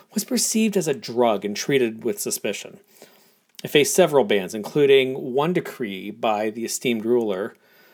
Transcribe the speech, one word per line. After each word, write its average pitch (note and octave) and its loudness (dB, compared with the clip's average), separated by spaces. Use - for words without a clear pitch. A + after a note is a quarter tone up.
was G#3 -4
perceived A3 0
as D#3+ 0
a D3 0
drug A2+ 0
and G#2 -6
treated A#2 0
with A2 -4
suspicion. - -8
It - -10
faced - 4
several D3 6
bans, G2+ 0
including C3+ 2
one D3+ 0
decree G2+ -6
by A2 -2
the A2+ -8
esteemed A2 -2
ruler, A2 0